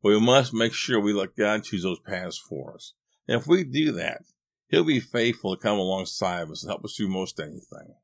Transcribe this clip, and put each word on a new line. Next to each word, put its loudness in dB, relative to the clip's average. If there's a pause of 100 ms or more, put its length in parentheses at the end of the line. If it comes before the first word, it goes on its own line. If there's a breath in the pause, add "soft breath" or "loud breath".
But 4
we 8
must 6
make 2
sure 0
we 2
let -2
God 2
choose -4
those -2
paths -8
for -12
us. -20 (340)
And 2
if -4
we 4
do 0
that, -6 (460)
He'll 4
be 2
faithful -2
to -12
come 2
alongside -2
of -8
us -12
and -10
help -8
us -10
through -2
most -4
anything. -14